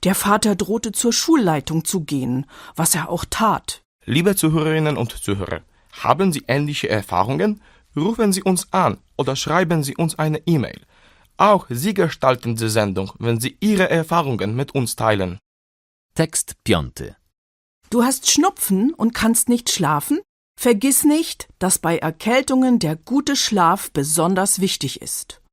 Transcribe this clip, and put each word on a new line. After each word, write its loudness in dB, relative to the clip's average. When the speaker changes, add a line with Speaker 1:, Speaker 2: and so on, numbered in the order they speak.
Speaker 1:
Der 2
Vater 2
drohte, -4
zur 0
Schulleitung 2
zu -4
gehen, -2
was 0
er -4
auch -4
tat. -2
Speaker 2:
Liebe 2
Zuhörerinnen 0
und -4
Zuhörer, -6
haben 2
Sie -6
ähnliche -2
Erfahrungen? -2
Rufen 0
Sie -2
uns 0
an 0
oder -2
schreiben 0
Sie -6
uns -2
eine -2
E-Mail. 0
Auch 4
Sie -2
gestalten 0
die -2
Sendung, -2
wenn -2
Sie -6
Ihre 2
Erfahrungen 0
mit -4
uns -2
teilen. 0
Speaker 3:
Tekst -2
piąty. -2
Speaker 1:
Du 2
hast 0
Schnupfen 2
und -2
kannst 0
nicht 0
schlafen? 0
Vergiss 2
nicht, 0
dass 0
bei 0
Erkältungen 2
der 0
gute -2
Schlaf 2
besonders 0
wichtig -2
ist. -12